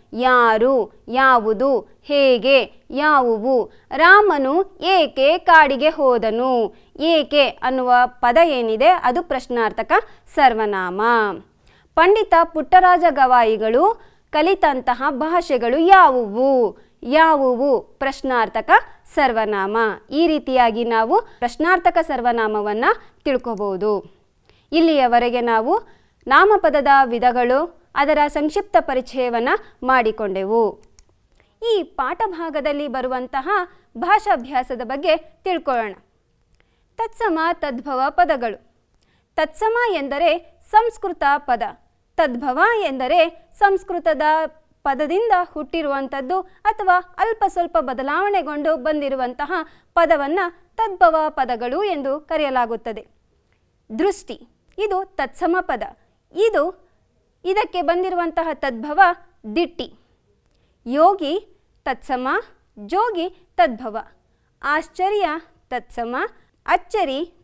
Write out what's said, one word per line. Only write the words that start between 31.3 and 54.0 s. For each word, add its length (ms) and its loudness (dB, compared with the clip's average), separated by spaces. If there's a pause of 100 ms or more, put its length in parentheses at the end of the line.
ಈ 220 -2
ಪಾಠಭಾಗದಲ್ಲಿ 1040 -6
ಬರುವಂತಹ 640 -6 (480)
ಭಾಷಾಭ್ಯಾಸದ 840 -2
ಬಗ್ಗೆ 340 -2
ತಿಳ್ಕೊಳ್ಳೋಣ. 760 -6 (1040)
ತತ್ಸಮ, 420 -4 (140)
ತದ್ಭವ 560 -6
ಪದಗಳು. 680 -2 (580)
ತತ್ಸಮ 600 -2
ಎಂದರೆ 720 -2
ಸಂಸ್ಕೃತ 540 -2 (140)
ಪದ. 240 -4 (560)
ತದ್ಭವ 420 -2 (240)
ಎಂದರೆ 760 -2
ಸಂಸ್ಕೃತದ 640 0 (600)
ಪದದಿಂದ 480 -2 (200)
ಹುಟ್ಟಿರುವಂಥದ್ದು 920 -6
ಅಥವಾ 760 -2
ಅಲ್ಪ 300 -2
ಸ್ವಲ್ಪ 300 -2
ಬದಲಾವಣೆಗೊಂಡು 960 -4
ಬಂದಿರುವಂತಹ 760 -6 (420)
ಪದವನ್ನ 460 0 (360)
ತದ್ಭವ 400 2 (140)
ಪದಗಳು 540 -6
ಎಂದು 360 -6
ಕರೆಯಲಾಗುತ್ತದೆ. 880 -6 (920)
ದೃಷ್ಟಿ, 480 -4 (300)